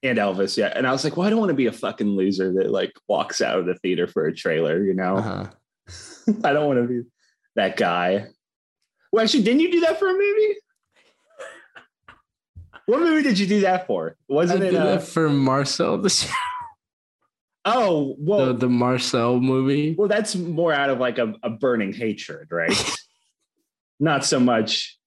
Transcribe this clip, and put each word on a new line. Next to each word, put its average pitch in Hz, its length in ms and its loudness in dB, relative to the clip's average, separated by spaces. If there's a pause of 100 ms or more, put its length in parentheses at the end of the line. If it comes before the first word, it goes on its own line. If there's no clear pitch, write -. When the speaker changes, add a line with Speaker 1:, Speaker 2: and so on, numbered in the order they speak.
Speaker 1:
And 123 160 0
Elvis, 98 380 0
yeah. 101 180 0
And 127 140 0
I - 20 0
was 135 140 -2
like, 151 120 -2
"Well, 175 80 0
I 208 60 2
don't 226 80 2
wanna 196 160 0
be 131 120 2
a 107 60 0
fucking 101 440 -4
loser 95 380 0
that, 95 180 0
like, 95 180 -2 (160)
walks - 340 -2
out 71 200 0
of 87 60 -4
the 90 100 -4
theater 87 320 -2
for 80 180 -2
a 92 80 -2
trailer, 80 500 0
you 95 100 0
know?" 92 240 -2
Speaker 2:
Uh-huh. 98 280 -6 (420)
Speaker 1:
<laughs> - 540 -6
I 143 100 2
don't 147 140 2
wanna 131 220 2
be 120 140 -4 (520)
that 98 220 0
guy. 90 500 0 (840)
Well, 220 100 4
actually, 226 220 2
didn't 240 160 4
you 349 100 2
do 349 120 2
that 330 180 0
for 392 80 2
a 370 60 2
movie? 403 420 2 (2250)
What 254 140 2
movie 320 220 2
did 226 160 2
you 202 80 0
do 208 140 2
that 185 260 0
for? 82 300 -4 (120)
Wasn't 175 360 2
Speaker 2:
I - 20 0
Speaker 1:
it, 180 60 0
Speaker 2:
did - 80 2
Speaker 1:
uh, - 60 0
Speaker 2:
that 190 180 0
for 165 240 0
Marcel 135 720 0
the 185 120 0
Shell. - 240 -2 (1300)
Speaker 1:
Oh, 180 540 2
well, 151 280 2
Speaker 2:
The, 127 80 2
the 123 140 0
Marcel 123 680 2
movie. 135 580 2
Speaker 1:
well, 202 120 2
that's 214 260 0
more 170 380 0
out 139 180 0
of, 127 80 0
like, 123 200 -2
a, 110 160 -2 (100)
a 110 60 -4
burning 113 420 -2
hatred, 104 580 -8
right? 85 260 0 (720)
Speaker 2:
<laughs> - 540 -18
Speaker 1:
Not 143 240 0
so 139 160 0
much. 117 680 0